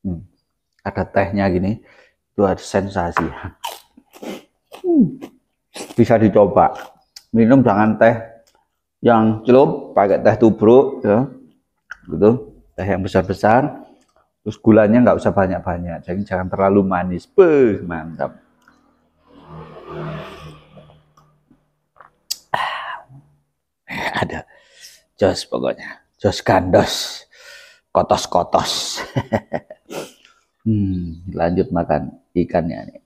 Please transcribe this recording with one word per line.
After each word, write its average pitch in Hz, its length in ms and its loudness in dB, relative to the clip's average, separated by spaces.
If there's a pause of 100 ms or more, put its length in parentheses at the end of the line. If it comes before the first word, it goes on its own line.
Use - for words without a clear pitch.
hmm, 87 160 -8 (640)
ada 98 240 -6
tehnya 98 400 -2
gini, 92 320 -2 (560)
itu 101 80 0
ada 92 160 0
sensasi. 92 640 -4 (1600)
Hmm. 302 400 2 (720)
Bisa 113 240 4
dicoba. 101 560 4 (560)
Minum 117 320 4
jangan 107 320 2
teh 113 240 4 (800)
yang 110 480 2
celup, 135 480 2
pakai 95 240 2
teh 107 160 2
tubruk, 117 720 4
ya. 110 160 2 (800)
Gitu. 98 480 0 (240)
Teh 92 80 -8
yang 95 160 -2
besar-besar. 101 920 0 (600)
Terus - 60 -10 (100)
gulanya 107 380 6
nggak 92 160 4
usah 107 160 0
banyak-banyak, 87 760 -4
jadi 95 140 -4
jangan 92 240 -6
terlalu 98 340 2
manis. 90 460 -4
Beuh, 139 560 4
mantap. 80 560 -10 (4000)
Ah, - 1800 -12
ada - 220 -12 (720)
jos 92 240 0
pokoknya, - 580 -8 (160)
jos - 240 -2
gandos, - 880 -2 (640)
kotos-kotos. - 800 0 (240)
<laughs> - 800 -8 (880)
Hmm, 90 560 -4 (100)
lanjut 85 380 -2
makan 80 480 -4 (160)
ikannya 82 580 -4
nih. - 120 -20